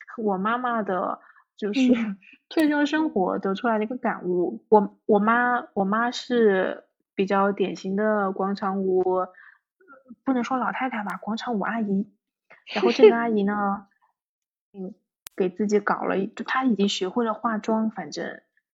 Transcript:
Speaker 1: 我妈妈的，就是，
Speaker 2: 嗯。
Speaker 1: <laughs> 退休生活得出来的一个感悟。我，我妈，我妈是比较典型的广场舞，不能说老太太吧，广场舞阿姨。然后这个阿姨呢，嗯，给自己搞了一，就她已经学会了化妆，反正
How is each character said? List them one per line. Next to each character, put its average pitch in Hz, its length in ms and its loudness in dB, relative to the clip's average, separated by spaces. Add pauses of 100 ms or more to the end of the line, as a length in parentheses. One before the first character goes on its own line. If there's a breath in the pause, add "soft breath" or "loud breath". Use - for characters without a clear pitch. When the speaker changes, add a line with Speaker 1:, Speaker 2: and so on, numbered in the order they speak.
(180)
Speaker 1:
我 208 180 0
妈 214 220 -2
妈 240 240 -2
的， 190 380 -4 (360 soft breath)
就 208 160 -4
是， 254 200 4
Speaker 2:
嗯。 220 260 -2 (140 soft breath)
Speaker 1:
<laughs> - 180 -20
退 311 180 2
休 294 180 2
生 311 240 0
活 190 280 0
得 196 160 -2
出 233 140 -2
来 220 100 2
的 214 60 0
一 - 20 -6
个 254 100 -6
感 - 280 -4
悟。 180 460 -2
我， 208 360 4
我 214 120 4
妈， 240 560 2
我 196 100 0
妈 226 260 0
是 220 760 2 (300)
比 196 120 0
较 196 260 2
典 190 240 -2
型 190 180 -6
的 208 380 0
广 190 220 -4
场 196 280 -4
舞， 185 220 2 (1200 loud breath)
不 269 80 0
能 247 120 0
说 262 140 -4
老 202 140 -2
太 254 180 -4
太 220 140 -8
吧， 185 180 -8
广 214 140 -6
场 240 180 -6
舞 196 60 -2
阿 220 200 -4
姨。 202 260 -2 (680 soft breath)
然 - 100 -2
后 240 60 4
这 427 180 8
个 349 80 6
阿 233 120 -2
姨 208 160 0
呢， 202 420 -2 (840)
嗯， 190 220 -12 (420)
给 185 120 0
自 208 180 -4
己 208 140 2
搞 185 240 -2
了 185 140 0
一， 190 100 -2
就 - 160 -12
她 269 200 -2
已 247 100 4
经 196 140 2
学 185 200 -2
会 233 160 0
了 220 100 -2
化 220 240 -4
妆， 220 320 0
反 156 200 -10
正 - 300 -10 (340)